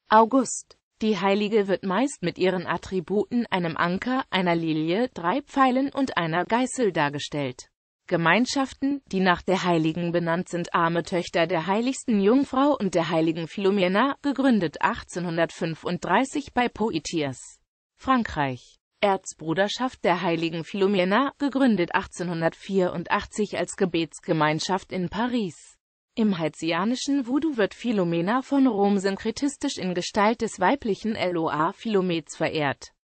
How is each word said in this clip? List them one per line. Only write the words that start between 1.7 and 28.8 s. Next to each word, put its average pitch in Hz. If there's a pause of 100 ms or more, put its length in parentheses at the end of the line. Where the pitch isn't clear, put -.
meist 196
mit 175
ihren 180
Attributen, 190
einem 175
Anker, 196
einer 180
Lilie, 165
drei 190
Pfeilen 262
und -
einer 170
Geißel 240
dargestellt. 143 (340)
Gemeinschaften, 247 (100)
die 190
nach 180
der 180
Heiligen 170
benannt 170
sind, 175
arme 170
Töchter 175
der 165
heiligsten 220
Jungfrau 262
und 196
der 165
heiligen 165
Philomena, 202
gegründet 247
achtzehnhundertfünfunddreißig 175
bei 240
Poitiers, 156 (380)
Frankreich. 156 (220)
Erzbruderschaft 196
der 175
heiligen 170
Philomena, 202
gegründet 247
achtzehnhundertvierundachtzig 180
als -
Gebetsgemeinschaft 165
in 180
Paris. 226 (380)
Im 214
haitianischen 185
Voodoo 285
wird 196
Philomena 190
von 277
Rom 202